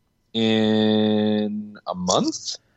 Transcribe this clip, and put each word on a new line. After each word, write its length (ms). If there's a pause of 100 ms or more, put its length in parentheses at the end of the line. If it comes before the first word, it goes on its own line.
(320)
in 1400 (100)
a 80
month? 640 (200)